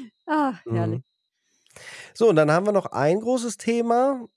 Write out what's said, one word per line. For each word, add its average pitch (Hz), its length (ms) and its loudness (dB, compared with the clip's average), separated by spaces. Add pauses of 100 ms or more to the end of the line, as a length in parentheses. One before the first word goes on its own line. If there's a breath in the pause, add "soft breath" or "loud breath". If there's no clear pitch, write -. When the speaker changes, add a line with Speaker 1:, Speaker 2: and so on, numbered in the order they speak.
(260 loud breath)
Speaker 1:
Ah, 302 260 0 (140)
Speaker 2:
Mhm. 113 100 -4
Speaker 1:
herrlich. 113 240 -2 (1120 loud breath)
Speaker 2:
So, 226 160 4
und 180 80 6
dann 151 160 4
haben 180 140 2
wir 208 60 0
noch 196 140 0
ein 160 340 0
großes 233 360 -4
Thema 233 720 0 (100)